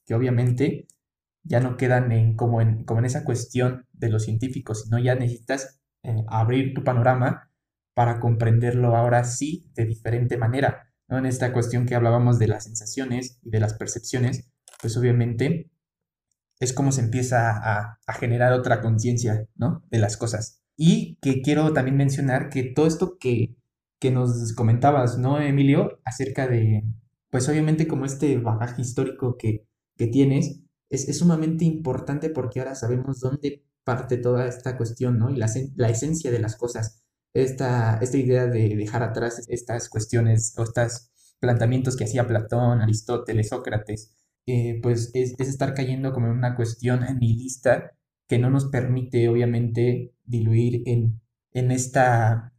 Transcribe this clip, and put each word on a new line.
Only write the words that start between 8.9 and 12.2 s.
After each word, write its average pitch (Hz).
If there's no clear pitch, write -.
ahora 120
sí 151
de 113
diferente 117
manera, 123
¿no? 127
En 131
esta 127
cuestión 120
que 123
hablábamos 120